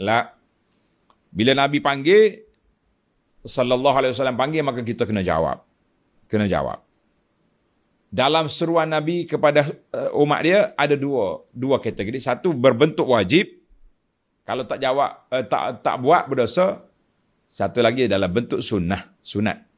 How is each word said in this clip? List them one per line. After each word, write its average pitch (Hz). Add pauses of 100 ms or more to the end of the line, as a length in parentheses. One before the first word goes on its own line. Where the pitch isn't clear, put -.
La. 107 (960)
Bila 113
Nabi 139
panggil, 156 (1040)
sallallahu 127
alaihi 127
wasallam 127
panggil, 151
maka 127
kita 113
kena 101
jawab. 80 (640)
Kena 104
jawab. 73 (1300)
Dalam 147
seruan 165
Nabi 160
kepada, 147
eh, -
umat 147
dia 196
ada 143
dua, 127
dua 127
kategori. 110
Satu 135
berbentuk 127
wajib. 113 (800)
Kalau 123
tak -
jawab, 135
eh, 127
tak, 113
tak 127
buat 147
berdosa. 139 (680)
Satu 101
lagi 120
adalah 98
bentuk 113
sunnah, 95
sunat. 104 (160)